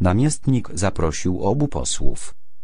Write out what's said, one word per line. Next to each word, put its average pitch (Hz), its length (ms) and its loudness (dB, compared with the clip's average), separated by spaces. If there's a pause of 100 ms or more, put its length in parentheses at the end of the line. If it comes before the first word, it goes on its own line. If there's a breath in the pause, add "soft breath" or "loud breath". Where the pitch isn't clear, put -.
namiestnik 120 760 0
zaprosił 90 680 -2
obu 143 240 0
posłów - 680 2 (300)